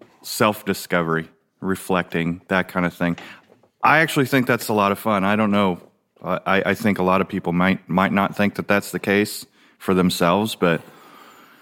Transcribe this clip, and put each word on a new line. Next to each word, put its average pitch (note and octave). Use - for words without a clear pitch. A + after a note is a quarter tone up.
self-discovery, F2
reflecting, F2
that F#2
kind F2+
of E2+
thing. F2
I C#3
actually D#3
think B2+
that's A#2
a A#2
lot G2+
of G2
fun. G#2
I G2+
don't G#2+
know. G2
I, F#2
I G2
think G2
a F#2
lot F#2
of F2+
people F2+
might, F#2
might F#2
not G2
think G2+
that F2+
that's G2+
the -
case G#2
for -
themselves, F2+
but E2+